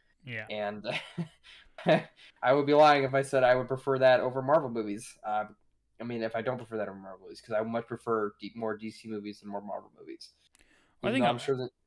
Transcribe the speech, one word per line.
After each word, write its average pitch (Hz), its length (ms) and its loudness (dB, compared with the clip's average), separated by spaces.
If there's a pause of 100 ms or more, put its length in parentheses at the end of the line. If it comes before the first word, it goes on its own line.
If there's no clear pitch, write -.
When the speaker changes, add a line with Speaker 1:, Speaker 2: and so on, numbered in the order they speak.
(260)
Speaker 1:
Yeah. 113 240 -10
Speaker 2:
And 104 360 -6 (1000)
<laughs> - 20 2 (560)
I 127 100 4
would 143 120 4
be 143 80 4
lying 147 300 8
if 131 100 0
I 135 80 4
said 135 220 2
I 127 120 6
would 127 120 0
prefer 135 320 -2
that 127 200 8
over 127 220 -2
Marvel 139 280 2
movies. 110 560 -6
Uh, 107 200 -2 (540)
I 120 40 -12
mean, 120 200 -6
if 113 120 -4
I 117 60 -2
don't 120 160 -4
prefer 113 200 -10
that 104 100 -4
over 98 100 -12
Marvel 95 260 -18
movies, 87 180 -20
'cause 113 160 -6
I 107 60 0
much 117 240 -6
prefer 110 520 -2
D-, 101 160 -12
more 110 220 -4
D 110 140 -10
C - 160 -20
movies 104 320 -10
than 104 100 -16
more 101 120 -8
Marvel 98 380 -12
movies. - 320 -18 (720)
Speaker 1:
I - 40 -4
Speaker 2:
Even 214 80 0
Speaker 1:
think 254 80 2
Speaker 2:
though 185 40 4
Speaker 1:
a, - 40 4
Speaker 2:
I'm 120 80 -4
sure 135 180 -2
that - 120 -8 (180)